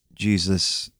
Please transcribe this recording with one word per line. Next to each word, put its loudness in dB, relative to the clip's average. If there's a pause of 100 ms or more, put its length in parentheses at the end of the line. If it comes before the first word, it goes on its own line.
(140)
Jesus, 0